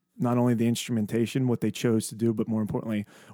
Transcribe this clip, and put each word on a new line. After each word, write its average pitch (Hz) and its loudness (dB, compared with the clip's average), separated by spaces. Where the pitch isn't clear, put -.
not 123 0
only 123 4
the 113 2
instrumentation, 113 0
what 120 0
they 110 0
chose 113 0
to - -12
do, 113 0
but 110 -2
more 110 0
importantly, 107 -4